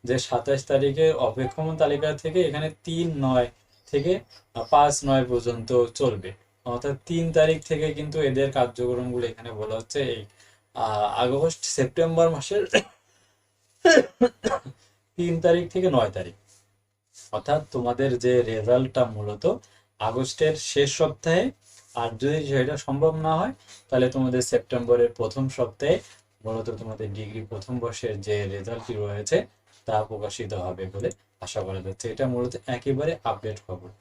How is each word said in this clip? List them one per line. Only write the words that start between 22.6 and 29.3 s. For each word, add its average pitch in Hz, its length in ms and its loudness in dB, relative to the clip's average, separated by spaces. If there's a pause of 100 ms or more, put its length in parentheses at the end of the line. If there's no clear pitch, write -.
সম্ভব 147 380 0
না 160 200 0
হয়, 220 180 -2 (340)
তাহলে 127 220 2
তোমাদের 127 320 0
সেপ্টেম্বরের 120 720 2
প্রথম 117 360 -4
সপ্তাহে 143 460 0 (480)
মূলত 113 260 -6
তোমাদের 110 440 -10
ডিগ্রি 107 320 -10
প্রথম 107 340 -10
বর্ষের 113 420 -6
যে 104 140 -2 (120)
রেজাল্টটি 101 460 -8
রয়েছে, 104 440 -2 (500)